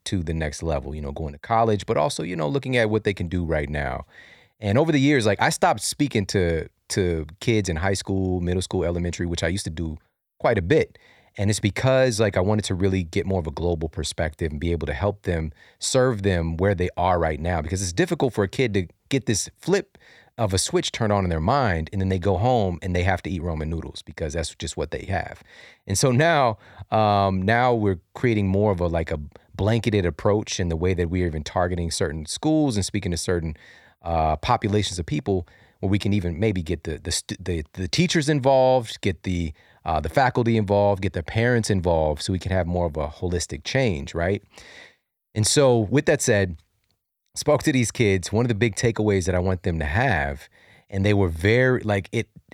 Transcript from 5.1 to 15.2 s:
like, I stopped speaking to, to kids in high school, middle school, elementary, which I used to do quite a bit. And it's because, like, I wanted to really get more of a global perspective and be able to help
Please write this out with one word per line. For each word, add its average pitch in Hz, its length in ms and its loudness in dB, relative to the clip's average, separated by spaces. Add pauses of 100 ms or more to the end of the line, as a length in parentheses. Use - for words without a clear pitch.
like, 101 160 2
I 131 80 4
stopped 160 300 0
speaking - 480 -2
to, 85 400 0 (220)
to 85 360 0 (140)
kids 107 300 0
in 82 80 -2
high 98 160 0
school, 92 480 -2
middle 90 200 0
school, 92 220 -2
elementary, 87 420 -2
which 87 180 -4
I 87 40 0
used 92 160 -4
to - 60 -6
do 80 280 -6 (420)
quite 120 180 2
a 92 40 0
bit. 117 360 2 (400)
And 101 120 0
it's 107 120 0
because, 131 580 2
like, 104 160 2
I 95 60 4
wanted 104 240 0
to 95 100 -2
really 95 280 2
get 85 220 -4
more 95 140 0
of 78 80 -4
a 78 40 -6
global 82 360 -2
perspective 78 640 -4
and 76 80 -6
be 85 140 -2
able 76 140 -4
to 71 60 -4
help 101 280 -2